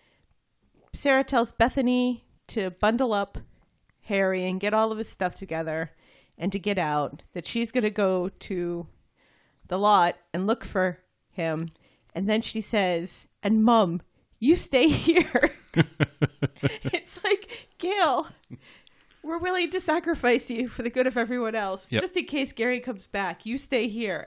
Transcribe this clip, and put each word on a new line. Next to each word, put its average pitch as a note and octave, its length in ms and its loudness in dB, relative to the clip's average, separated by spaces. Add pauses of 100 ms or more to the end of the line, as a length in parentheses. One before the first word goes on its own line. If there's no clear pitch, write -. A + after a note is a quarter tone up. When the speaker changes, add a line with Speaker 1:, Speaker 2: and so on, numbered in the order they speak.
(960)
Speaker 1:
Sarah C4+ 300 2
tells B3 280 0
Bethany B3 720 0 (240)
to F#3+ 220 -4
bundle A3+ 420 2
up G3+ 260 -2 (640)
Harry F#3+ 460 0
and F#3 120 -4
get G#3 140 -2
all A3 160 2
of G#3+ 80 -6
his A3 100 -6
stuff - 280 -4
together D#3+ 560 -6 (440)
and F3+ 160 -4
to G3 60 -2
get G3 200 -4
out, D3+ 440 -2 (100)
that D3 140 -10
she's A#3 260 -4
gonna G#3+ 180 0
go F#3+ 380 0 (120)
to F3 460 -6 (840)
the F3+ 100 -4
lot G3 380 4 (160)
and F#3 140 -2
look G#3+ 180 0
for F#3 360 -2 (340)
him. E3 340 -4 (460)
And G3 140 -2
then A3 120 2
she A3 200 -6
says, F#3 640 -2 (160)
"And G#3+ 220 4
Mum, G#3 360 6 (380)
you C#4 180 4
stay - 320 4
<laughs> - 0 -
here." - 600 4 (240)
Speaker 2:
<laughs> E3 100 6 (1080)
Speaker 1:
It's - 320 -6
like, - 440 -2 (100)
"Gail, E4 500 0 (920)
we're D#4+ 160 -6
willing F4+ 320 -2
to F4+ 100 -2
sacrifice D#4 720 0
you A#3+ 180 -4
for - 140 -10
the A#3 80 -4
good B3+ 160 2
of B3 100 -2
everyone A3+ 380 -2
else, G3 380 -6
Speaker 2:
Yep. G#3 100 0
Speaker 1:
just F#4 140 -6
in D#4+ 80 0
case C#4 280 -4
Gary B3 280 -2
comes A3+ 260 -10
back. F#3+ 400 -6
You A#3 120 -6
stay A#3+ 300 -2
here." G#3 380 -6